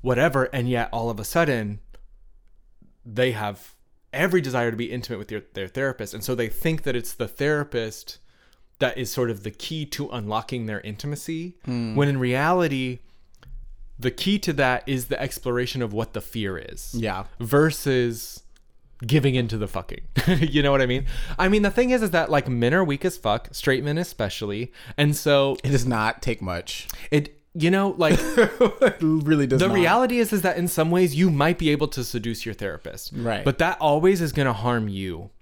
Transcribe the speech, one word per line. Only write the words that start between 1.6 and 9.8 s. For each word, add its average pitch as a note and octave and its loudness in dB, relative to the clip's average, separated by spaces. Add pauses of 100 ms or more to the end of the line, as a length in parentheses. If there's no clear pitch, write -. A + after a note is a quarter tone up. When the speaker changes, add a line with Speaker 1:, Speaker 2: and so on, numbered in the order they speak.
Speaker 1:
they B2 0
have G#2 -8 (400)
every E3+ 2
desire B2 0
to G#2+ -8
be A#2 -6
intimate A#2 -8
with G#2 -12
your, G#2+ -8 (120)
their F#2+ -8
therapist. C3 -6
And G#2 -10
so B2+ -2
they A#2 -2
think D#3+ 0
that B2+ -2
it's - -6
the A2 -6
therapist C#3+ -4 (600)
that B2+ 0
is B2 -4
sort B2 0
of G#2 -6
the G#2+ -6
key D#3 -8